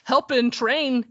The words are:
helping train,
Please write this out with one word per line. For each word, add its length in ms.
helping 440
train, 600